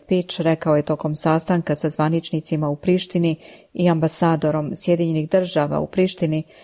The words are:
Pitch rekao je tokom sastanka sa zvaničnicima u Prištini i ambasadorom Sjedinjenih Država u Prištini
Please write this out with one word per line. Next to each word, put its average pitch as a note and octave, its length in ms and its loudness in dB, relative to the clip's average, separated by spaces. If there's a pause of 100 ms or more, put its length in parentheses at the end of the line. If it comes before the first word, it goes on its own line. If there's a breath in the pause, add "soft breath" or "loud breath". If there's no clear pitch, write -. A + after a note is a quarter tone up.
Pitch F3+ 340 -2
rekao D#3+ 340 2
je D3 60 2
tokom D3+ 340 -2
sastanka D#3+ 600 0
sa D#3 140 -2
zvaničnicima D#3 800 -2
u D3 60 -2
Prištini F3 600 0 (380 loud breath)
i F3 160 2
ambasadorom D#3 880 0
Sjedinjenih E3 540 0
Država D#3 500 0
u D3+ 80 -2
Prištini E3 560 0 (200 loud breath)